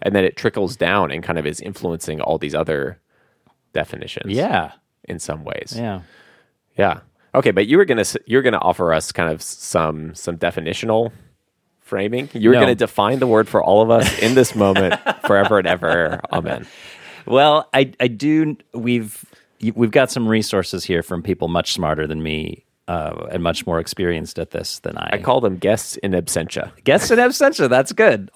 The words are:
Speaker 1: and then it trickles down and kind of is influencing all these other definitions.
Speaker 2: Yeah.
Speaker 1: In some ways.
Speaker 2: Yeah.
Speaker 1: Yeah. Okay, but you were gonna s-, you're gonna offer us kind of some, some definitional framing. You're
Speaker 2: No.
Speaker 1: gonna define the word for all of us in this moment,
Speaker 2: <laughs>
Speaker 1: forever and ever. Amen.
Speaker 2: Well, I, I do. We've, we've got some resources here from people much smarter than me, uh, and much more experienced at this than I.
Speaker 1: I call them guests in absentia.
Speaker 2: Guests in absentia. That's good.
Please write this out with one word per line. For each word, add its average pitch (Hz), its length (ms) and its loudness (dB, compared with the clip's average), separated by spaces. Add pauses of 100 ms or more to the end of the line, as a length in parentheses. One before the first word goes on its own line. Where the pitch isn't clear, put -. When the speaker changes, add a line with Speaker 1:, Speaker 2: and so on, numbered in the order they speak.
Speaker 1:
and 101 120 0
then 98 100 4
it - 120 0
trickles 101 400 -4
down 90 340 0
and 78 140 -8
kind 82 160 -4
of 73 60 -4
is 76 140 -6
influencing 80 600 -8
all 80 180 -2
these 76 160 -6
other 76 460 -4 (720)
definitions. - 600 -8
Speaker 2:
Yeah. 113 400 -2 (360)
Speaker 1:
In 87 100 -10
some 78 260 -8
ways. - 320 -10
Speaker 2:
Yeah. 107 260 -6 (760)
Speaker 1:
Yeah. 92 220 2 (340)
Okay, 127 160 4
but 98 160 2
you 131 120 4
were 202 60 6
gonna 117 180 2
s-, - 140 -4 (100)
you're 131 160 4
gonna 120 200 2
offer 87 320 2
us 80 160 -2
kind 82 220 -2
of 76 100 -8
some, 78 720 -4
some 87 240 -8
definitional 110 720 -2 (680)
framing. 113 520 -6
You're 113 220 6
Speaker 2:
No. 123 60 6
Speaker 1:
gonna 127 160 4
define 110 420 0
the 127 80 2
word 110 220 4
for 101 140 0
all 101 200 6
of 113 80 4
us 120 300 4
in 113 140 2
this 127 200 4
moment, 98 400 4 (160)
Speaker 2:
<laughs> - 160 -6
Speaker 1:
forever 101 320 4
and 90 80 0
ever. 85 540 0 (120)
Amen. 80 340 -4 (600)
Speaker 2:
Well, 147 480 4
I, 135 260 2
I 127 80 4
do. 151 480 0 (160)
We've, 117 520 -4 (500)
we've 113 160 2
got 131 200 4
some 120 180 -2
resources 101 560 0
here 85 180 0
from 87 200 -6
people 87 260 -2
much 85 240 -2
smarter 78 340 -2
than 78 160 -6
me, 78 420 -6 (220)
uh, 80 460 -6
and 87 100 -4
much 85 240 -2
more 82 140 0
experienced 85 580 -4
at 82 140 -8
this 82 280 -8
than - 160 -10
I. 50 180 -8
Speaker 1:
I 104 40 -2
call 123 220 0
them 101 160 0
guests 101 400 0
in 98 160 -4
absentia. 85 580 -4 (140)
Speaker 2:
Guests 175 260 0
in 226 80 4
absentia. 247 500 2
That's 131 240 2
good. 127 440 2